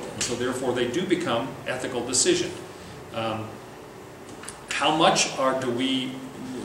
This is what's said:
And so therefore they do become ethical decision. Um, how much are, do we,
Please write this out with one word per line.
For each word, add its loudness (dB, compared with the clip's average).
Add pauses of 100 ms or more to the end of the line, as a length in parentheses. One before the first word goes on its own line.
(140)
And -2
so 0
therefore 0
they 2
do 0
become 2 (180)
ethical -2
decision. 4 (640)
Um, -2 (1200)
how 2
much 6
are, 4
do -2
we, 2 (540)